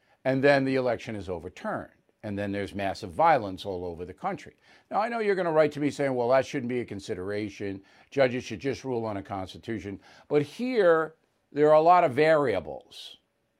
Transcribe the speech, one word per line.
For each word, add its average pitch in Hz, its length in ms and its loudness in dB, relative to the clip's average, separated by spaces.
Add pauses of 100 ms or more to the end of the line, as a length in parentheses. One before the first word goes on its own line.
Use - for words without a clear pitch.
(240)
And 131 200 0
then 139 200 6
the 135 100 0
election 120 420 -2
is 92 140 -8
overturned. 92 600 -8 (300)
And 104 160 -6
then 101 140 -4
there's 98 220 -6
massive 95 380 -6
violence 110 520 2
all 92 180 -8
over 87 220 -10
the 92 80 -12
country. - 440 -10 (340)
Now, 190 100 -2
I 226 80 -2
know 233 120 -6
you're 202 160 0
gonna 170 160 0
write 151 200 4
to 139 80 -8
me 147 100 0
saying, 135 240 -2
"Well, 120 160 0
that 135 140 4
shouldn't 127 240 -6
be 123 120 -4
a 113 40 -4
consideration. 101 1000 -8 (280)
Judges 127 340 2
should 107 140 -10
just 120 260 -6
rule 120 220 -4
on 104 100 -6
a 98 60 -8
constitution." 98 760 -10 (260)
But 147 160 2
here, 175 720 2 (360)
there 147 180 4
are 156 80 8
a 156 40 8
lot 175 240 6
of 143 80 2
variables. 120 1040 0 (440)